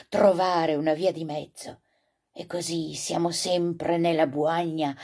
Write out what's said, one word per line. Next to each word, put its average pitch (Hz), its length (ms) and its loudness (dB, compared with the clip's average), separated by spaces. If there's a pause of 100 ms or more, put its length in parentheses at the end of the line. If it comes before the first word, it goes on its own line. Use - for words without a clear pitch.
trovare 180 680 4
una 156 180 2
via 175 200 0
di 160 100 -8
mezzo. - 600 -10 (500)
E 175 120 -12
così 165 480 -4
siamo 170 380 -2
sempre 170 640 0
nella 165 300 4
buagna 156 680 -2 (100)